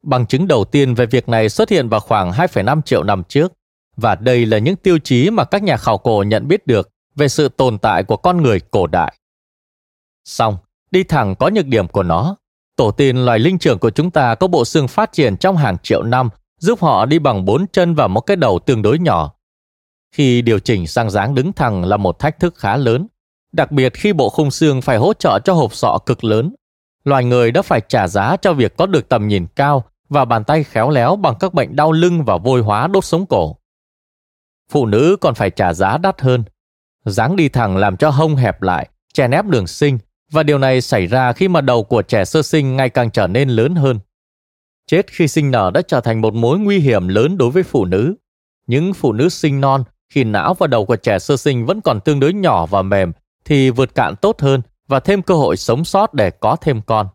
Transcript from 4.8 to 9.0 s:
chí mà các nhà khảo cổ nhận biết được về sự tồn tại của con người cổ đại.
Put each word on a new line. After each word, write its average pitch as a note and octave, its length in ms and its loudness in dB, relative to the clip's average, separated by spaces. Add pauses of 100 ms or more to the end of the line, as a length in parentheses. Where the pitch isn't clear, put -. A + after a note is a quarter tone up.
chí C3 260 2
mà G#3 160 0
các G3+ 180 -4
nhà D#3 140 0
khảo G#2+ 200 -2
cổ G#2+ 300 0
nhận A2 200 -2
biết F#3 200 -2
được G#2+ 220 0 (260)
về C#3+ 120 2
sự C#3 220 0
tồn B2 280 2
tại G2 260 0
của G#2 140 -2
con F3+ 240 0
người A2+ 180 2
cổ F#2 280 -2
đại. E2 260 -2 (1120)